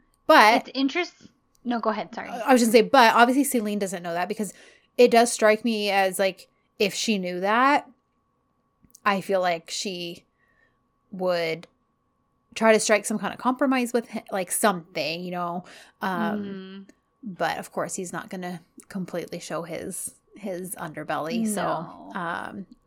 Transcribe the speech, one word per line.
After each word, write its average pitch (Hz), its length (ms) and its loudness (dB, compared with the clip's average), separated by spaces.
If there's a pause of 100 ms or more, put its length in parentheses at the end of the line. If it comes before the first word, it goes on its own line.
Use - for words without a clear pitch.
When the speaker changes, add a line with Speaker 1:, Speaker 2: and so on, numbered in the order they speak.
(280)
Speaker 1:
but 240 400 6
Speaker 2:
It's - 100 -16
interest-, 277 520 -4 (340)
no, 240 160 -4
go 220 120 -2
ahead, 208 220 -6
sorry. 196 160 -12
Speaker 1:
I 247 220 0
was 247 100 6
gonna 233 120 4
say, 233 80 8
but 226 340 6
obviously 247 300 6
Celine 208 340 -2
doesn't 185 240 -6
know 175 100 -6
that, 175 140 -2
because 208 260 -6 (440)
it 247 140 8
does 233 200 6
strike 214 320 4
me 214 260 0
as, 190 300 2
like, 190 300 -2 (280)
if 202 160 0
she 220 240 -2
knew 180 220 -6
that, 247 500 2 (1160)
I 202 160 0
feel 190 200 0
like 175 280 -2
she 175 560 -8 (880)
would 170 560 -2 (880)
try 226 180 6
to 214 60 4
strike 208 260 0
some 214 140 -4
kind 196 140 -6
of - 60 -16
compromise 254 540 0
with 226 160 -2
him, - 220 -10
like, 190 200 -4
something, 170 720 -2
you 180 80 -10
know? 175 320 -6 (380)
Um, 185 420 -4
Speaker 2:
Mm-hmm. 190 380 -12 (420)
Speaker 1:
but 175 340 -6
of - 140 -12
course 170 240 -6
he's 180 180 -10
not - 160 -12
gonna 180 320 -12 (280)
completely 175 500 -8
show 165 240 -10
his, - 520 -12 (220)
his 185 380 -10
underbelly. 156 680 -6
Speaker 2:
No. 214 120 -2 (600)
Speaker 1:
So, 185 60 -8
um, 180 460 -8 (220)